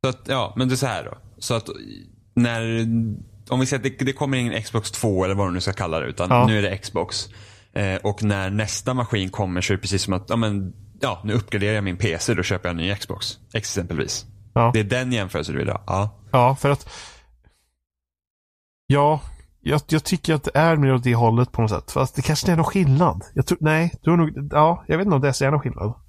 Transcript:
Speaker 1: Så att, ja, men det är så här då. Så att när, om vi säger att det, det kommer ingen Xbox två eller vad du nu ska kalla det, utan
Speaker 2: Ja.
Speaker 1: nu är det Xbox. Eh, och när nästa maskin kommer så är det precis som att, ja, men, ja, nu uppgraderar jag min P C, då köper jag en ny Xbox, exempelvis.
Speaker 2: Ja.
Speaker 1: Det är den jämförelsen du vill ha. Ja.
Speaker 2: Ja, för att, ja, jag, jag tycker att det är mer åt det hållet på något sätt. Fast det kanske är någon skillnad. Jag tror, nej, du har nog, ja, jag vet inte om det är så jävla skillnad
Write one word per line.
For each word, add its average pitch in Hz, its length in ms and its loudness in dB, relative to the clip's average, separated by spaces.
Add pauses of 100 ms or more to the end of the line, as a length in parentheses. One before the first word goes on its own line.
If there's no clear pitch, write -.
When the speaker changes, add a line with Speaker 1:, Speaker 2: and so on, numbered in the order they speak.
Speaker 1:
Så 131 60 2
att, 127 180 -8
ja, 123 280 -2
men 127 120 0
det 127 60 2
är - 20 -2
så 135 100 -2
här 98 180 -4
då. - 140 -14 (200)
Så - 160 -4
att 113 140 -4 (680)
när, 113 460 0 (680)
om 127 100 2
vi 131 60 2
säger 135 120 -2 (120)
att 135 80 -18
det, 139 60 -2
det 135 80 0
kommer 135 260 -2
ingen 120 240 -2
Xbox - 280 -4
två 95 340 0
eller 98 100 0
vad 98 140 0
du 87 40 -2
nu 90 80 -2
ska 98 120 -2
kalla 82 280 -2
det, 62 60 -6
utan 90 240 -4
Speaker 2:
Ja. 120 160 6
Speaker 1:
nu 110 120 4
är 101 40 2
det 95 160 -2
Xbox. - 500 -6 (440)
Eh, 95 240 -2
och 104 260 -4
när 98 280 0
nästa 107 440 -4
maskin 110 360 -2
kommer 92 300 -4
så 101 120 -2
är 95 40 2
det - 40 -4
precis 92 220 -2
som 98 100 -2
att, 92 180 -2
ja, 113 60 0
men, 101 360 -2 (280)
ja, 113 240 -4
nu 101 80 -4
uppgraderar 104 420 -2
jag 104 100 -2
min 90 120 -4
P 90 240 -2
C, 117 140 0
då - 80 -2
köper 90 260 -2
jag - 20 -2 (100)
en 82 60 -2
ny 101 80 -2
Xbox, - 440 -10 (160)
exempelvis. - 720 -4 (280)
Speaker 2:
Ja. 117 200 4
Speaker 1:
Det 113 60 2
är 107 40 0
den 123 280 -2
jämförelsen 90 420 -4
du 69 40 -2
vill 71 120 -2
ha. - 160 -6
Ja. 98 320 -2 (140)
Speaker 2:
Ja, 127 240 4
för 143 140 0
att, - 180 -2 (2000)
ja, 147 340 4 (400)
jag, 151 280 0
jag 156 160 2
tycker 165 300 0
att 147 100 -2
det - 100 -2
är 160 220 4
mer 135 180 4
åt 123 100 2
det 120 100 4
hållet 117 380 4
på 117 100 0
något 107 80 2
sätt. - 220 -4
Fast 131 240 0
det 135 60 -2
kanske 156 300 2
är 165 40 6
någon 160 80 4
skillnad. 143 600 4 (100)
Jag - 120 0
tror, - 140 0
nej, 156 420 2
du 160 80 2
har 175 60 6
nog, 151 360 0
ja, 160 360 4
jag 156 100 2
vet 196 60 0
inte 196 120 4
om 131 60 4
det 143 60 2
är 135 40 2
så 135 120 0
jävla 143 160 2
skillnad 113 340 -4 (140)